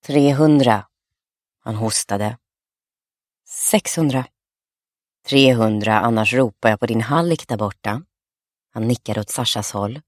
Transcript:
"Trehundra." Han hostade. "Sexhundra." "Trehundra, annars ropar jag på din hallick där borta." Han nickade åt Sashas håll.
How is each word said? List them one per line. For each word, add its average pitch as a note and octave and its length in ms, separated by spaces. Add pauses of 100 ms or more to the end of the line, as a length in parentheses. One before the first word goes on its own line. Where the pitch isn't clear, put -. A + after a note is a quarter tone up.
"Trehundra." C#3+ 800 (680)
Han A2+ 160
hostade. G#2+ 640 (1300)
"Sexhundra." C#3+ 560 (1000)
"Trehundra, A2 760
annars A2+ 340
ropar A#2+ 340
jag G#2 120
på A#2+ 60
din A2+ 140
hallick D#3 480
där A#2 80
borta." G#2+ 460 (720)
Han A2 140
nickade A2 320
åt G2+ 100
Sashas - 420
håll. G#2 360